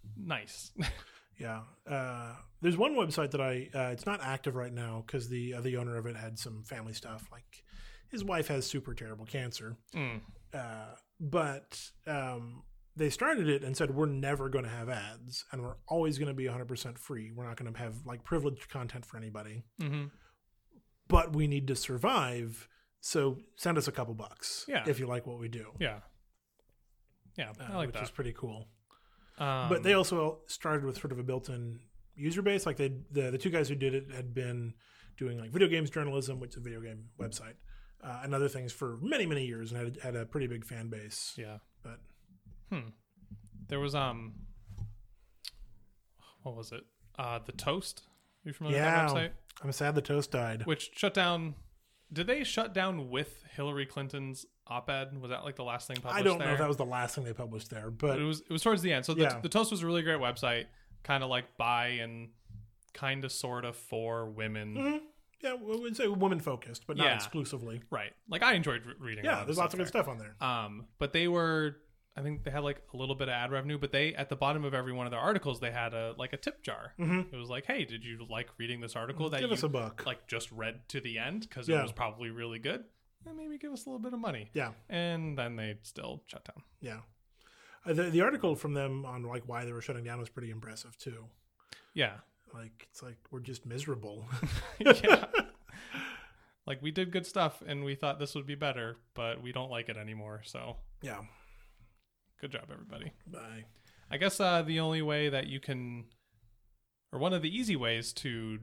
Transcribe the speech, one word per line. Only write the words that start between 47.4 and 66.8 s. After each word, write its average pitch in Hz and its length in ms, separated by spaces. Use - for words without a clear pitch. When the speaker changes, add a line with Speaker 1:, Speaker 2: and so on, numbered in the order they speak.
Speaker 1:
The - 80
Toast. - 500
Are - 40
you 147 40
familiar 143 260
Speaker 2:
Yeah. 160 260
Speaker 1:
with 147 100
that 160 60
website? - 20
Speaker 2:
I'm 139 100
sad 147 220
The 143 80
Toast 143 280
died. 113 360
Speaker 1:
Which - 300
shut 196 180
down. 170 400
Did 165 140
they 269 180
shut 220 300
down 180 360
with 139 320
Hillary 143 320
Clinton's 135 580
op-ed? 135 540
Was 127 100
that, 127 140
like, 143 120
the 131 80
last 120 220
thing 131 100
published 127 240
Speaker 2:
I - 20
don't 185 160
know 156 60
Speaker 1:
there? 139 100
Speaker 2:
if 139 40
that 151 100
was 147 80
the 135 80
last 123 300
thing 135 100
they 117 80
published 113 380
there, 113 200
but 135 300
Speaker 1:
It 147 40
was, 156 160
it - 100
was 160 120
towards 214 200
the 175 100
end. 131 140
So 160 80
the, 160 80
Speaker 2:
Yeah. 123 180
Speaker 1:
The 113 80
Toast 220 220
was 196 120
a 170 40
really 170 160
great 156 180
website, 120 460
kinda, 135 220
like, 127 300
by 120 320
and 117 420
kinda, 135 380
sorta 120 420
for 113 580
women. 107 440
Speaker 2:
Mm-hmm. 294 300
Yeah, 262 140
well, 220 240
I - 20
would 233 160
say 254 100
women-focused, 175 800